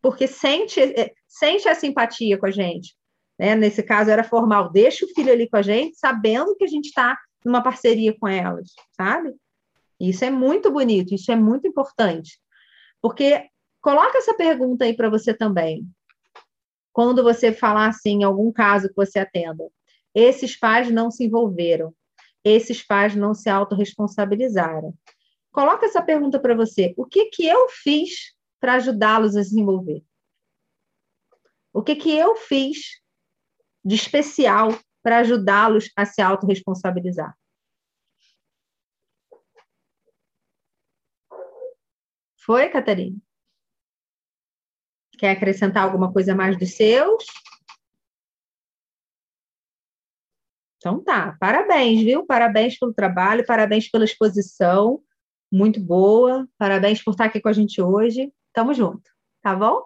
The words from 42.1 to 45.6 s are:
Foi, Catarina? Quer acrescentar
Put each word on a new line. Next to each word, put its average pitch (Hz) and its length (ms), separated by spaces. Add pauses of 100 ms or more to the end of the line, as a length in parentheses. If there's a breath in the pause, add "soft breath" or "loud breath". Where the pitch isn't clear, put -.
Foi, 254 320
Catarina? 190 480 (2000)
Quer 196 140
acrescentar 196 520